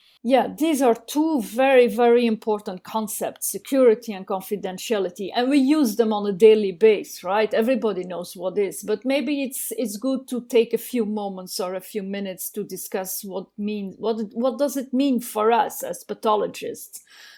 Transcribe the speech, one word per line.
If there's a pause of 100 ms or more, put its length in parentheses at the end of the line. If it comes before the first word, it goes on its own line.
(240)
Yeah,
these
are
two
very,
very
important
concepts,
security
and
confidentiality,
and
we
use
them
on
a
daily
basis,
right?
Everybody
knows
what
is,
but
maybe
it's,
it's
good
to
take
a
few
moments
or
a
few
minutes
to
discuss
what (100)
mean,
what, (160)
what
does
it
mean
for
us
as
pathologists? (360)